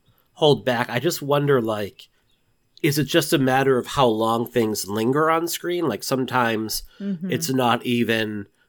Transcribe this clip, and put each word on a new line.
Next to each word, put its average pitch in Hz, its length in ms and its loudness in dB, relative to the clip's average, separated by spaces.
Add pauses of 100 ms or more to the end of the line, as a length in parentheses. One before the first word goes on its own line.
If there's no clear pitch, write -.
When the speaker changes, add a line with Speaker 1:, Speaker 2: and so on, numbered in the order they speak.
(340)
Speaker 1:
hold 139 320 4
back. 123 240 0
I 120 80 -2
just 160 240 -2
wonder, 143 400 2
like, 107 460 -6 (760)
is 151 160 0
it 147 60 2
just - 280 0
a 147 60 4
matter 131 400 2
of 120 80 -4
how 135 200 2
long 113 400 2
things 110 400 -2
linger 127 440 0
on 165 180 0
screen? 170 400 -4
Like, - 140 -4
sometimes 120 800 -2 (180)
Speaker 2:
Mm-hmm. 190 300 -6
Speaker 1:
it's 127 180 -4
not 123 380 0
even, 110 600 -2 (220)